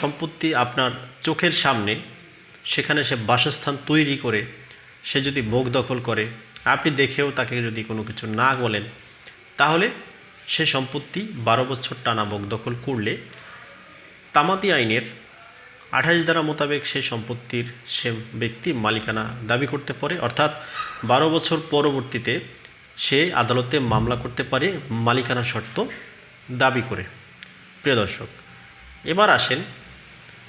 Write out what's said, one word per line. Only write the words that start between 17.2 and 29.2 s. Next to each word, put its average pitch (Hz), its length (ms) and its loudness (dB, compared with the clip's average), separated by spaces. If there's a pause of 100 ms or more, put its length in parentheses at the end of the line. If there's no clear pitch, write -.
সে - 120 -4 (320)
ব্যক্তি 117 280 -4 (160)
মালিকানা 110 400 0 (260)
দাবি 135 220 2
করতে 139 280 -4
পারে, 143 140 -2 (120)
অর্থাৎ 151 260 0 (580)
বারো 143 240 6
বছর 160 240 2 (140)
পরবর্তীতে 135 640 2 (680)
সে 139 140 4 (220)
আদালতে 123 360 2 (160)
মামলা 117 300 4
করতে 127 280 -4
পারে 135 160 2 (400)
মালিকানা 123 460 2
শর্ত - 260 -6 (840)
দাবি 131 260 4
করে। 101 160 -6 (760)
প্রিয় 135 220 2
দর্শক, - 260 -6 (840)
এবার 202 160 6 (100)